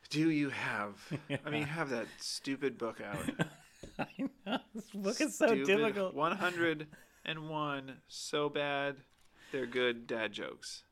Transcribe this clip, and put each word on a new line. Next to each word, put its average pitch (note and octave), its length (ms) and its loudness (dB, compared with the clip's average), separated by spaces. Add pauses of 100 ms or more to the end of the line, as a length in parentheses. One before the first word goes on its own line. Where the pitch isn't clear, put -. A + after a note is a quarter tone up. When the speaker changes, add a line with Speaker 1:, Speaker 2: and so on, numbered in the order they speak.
(100)
Speaker 1:
do D#3 200 4
you D3 200 4
have, A#2+ 440 -2 (500)
I D3+ 60 -4
mean, D3+ 120 0
Speaker 2:
<laughs> - 20 0
Speaker 1:
have D3+ 260 -2
that A#2 160 0 (120)
stupid C3+ 600 -2
book A2+ 220 -4
out. - 480 -2 (500)
Speaker 2:
<laughs> - 0 -
I - 80 -2 (400)
know. A#3+ 120 -2 (160)
This A3 100 -8 (100)
book G3+ 260 -2
is C#4+ 160 0
so D#4 120 4
Speaker 1:
Stupid D#3+ 180 4
Speaker 2:
difficult. G3+ 480 4
Speaker 1:
one D#3+ 220 2
hundred E3+ 500 2 (380)
and D#3+ 240 -4
one C#3+ 460 -2 (120)
so - 420 0
bad C#3+ 480 0 (540)
they're C3 160 0
good A#2+ 400 2
dad A2 260 0
jokes. D2 580 -8